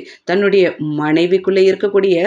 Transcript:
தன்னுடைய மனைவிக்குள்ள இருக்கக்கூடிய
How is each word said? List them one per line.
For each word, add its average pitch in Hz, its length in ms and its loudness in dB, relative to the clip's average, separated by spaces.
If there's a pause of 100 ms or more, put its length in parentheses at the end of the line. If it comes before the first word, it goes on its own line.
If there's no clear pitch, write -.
(240)
தன்னுடைய 196 400 0 (320)
மனைவிக்குள்ள 175 640 0
இருக்கக்கூடிய 190 540 0 (100)